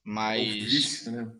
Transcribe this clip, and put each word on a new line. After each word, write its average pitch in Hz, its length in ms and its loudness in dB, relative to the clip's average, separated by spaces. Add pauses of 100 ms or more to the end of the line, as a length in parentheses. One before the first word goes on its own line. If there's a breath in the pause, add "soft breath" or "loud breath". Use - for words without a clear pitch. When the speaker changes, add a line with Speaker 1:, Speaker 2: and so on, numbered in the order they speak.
Speaker 1:
mas 107 340 0
Speaker 2:
É 110 120 2
um 107 140 -2
vício, 135 460 2
né? 117 280 -4